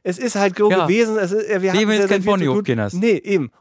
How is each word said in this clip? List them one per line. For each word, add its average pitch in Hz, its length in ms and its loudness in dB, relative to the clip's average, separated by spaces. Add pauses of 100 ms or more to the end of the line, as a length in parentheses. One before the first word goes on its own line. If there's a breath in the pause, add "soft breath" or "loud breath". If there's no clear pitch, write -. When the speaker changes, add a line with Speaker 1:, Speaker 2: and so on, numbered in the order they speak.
Speaker 1:
Es 180 140 -4
ist 247 180 -4
halt 196 220 0
so 208 120 4
Speaker 2:
Ja. 185 160 2
Speaker 1:
gewesen. 220 320 0
Es 190 140 -2
ist, 214 180 -2
äh, 196 120 -2
wir 190 100 0
Speaker 2:
Leben 208 200 2
Speaker 1:
hatten - 0 -
Speaker 2:
ist 214 60 2
Speaker 1:
sehr, - 20 -
sehr 202 100 2
Speaker 2:
kein 196 140 0
Speaker 1:
viel 208 80 0
zu 196 80 2
Speaker 2:
Ponyhof, 143 160 0
Speaker 1:
tun. 208 100 -2
Speaker 2:
Kinders. 110 280 -2
Speaker 1:
Nee, 196 300 0
eben. 160 380 -2